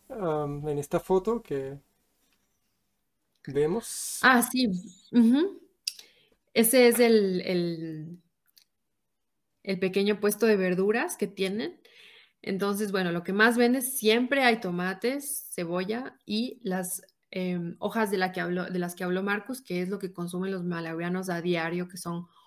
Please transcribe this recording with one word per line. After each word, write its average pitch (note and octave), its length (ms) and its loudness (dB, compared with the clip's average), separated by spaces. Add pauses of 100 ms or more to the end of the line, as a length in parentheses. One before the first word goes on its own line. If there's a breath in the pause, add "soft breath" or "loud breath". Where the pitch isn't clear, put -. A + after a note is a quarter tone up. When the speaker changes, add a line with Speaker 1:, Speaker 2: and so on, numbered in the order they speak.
Speaker 1:
am, D3+ 580 -4
en D3 120 -2
esta D#3 200 -2
foto F#3+ 420 0
que C#3 360 -8 (1700)
vemos. D3+ 760 -2
Speaker 2:
Ah, B3 180 6
sí. B3+ 260 0 (440)
Ujú. B3 500 4 (920 soft breath)
Ese A#3+ 340 6
es A3+ 120 4
el, G#3+ 420 6
el, E3 800 -4 (1500)
el F#3+ 120 -4
pequeño G3 420 2
puesto G#3 240 2
de G#3+ 100 6
verduras G3 640 0
que G3+ 100 -2
tienen. G3+ 520 -4 (600 soft breath)
Entonces, G3 520 -2
bueno, F#3 180 0
lo F3 120 -2
que F#3+ 100 -4
más A3+ 240 4
venden B3 240 4
siempre B3 640 2
hay A#3 180 4
tomates, F#3 880 -4
cebolla F#3 720 -4
y A3+ 380 -4
las, F#3 380 -4 (300)
em, F3+ 480 -4
hojas G#3 300 -2
de G3 80 -2
la F#3 140 0
que F3+ 80 -6
habló, F3 260 -2
de F3+ 140 -4
las F3 160 -6
que F#3+ 80 -8
habló F3+ 200 -2
Marcus, G#3 380 -4
que F3+ 200 -6
es F#3 80 -4
lo G3 100 -6
que F#3 140 -10
consumen F3+ 400 -6
los F3+ 100 -6
malawianos F3 680 -4
a E3+ 120 -4
diario, F3 480 -2
que F3+ 80 -16
son F3 300 -8 (200 soft breath)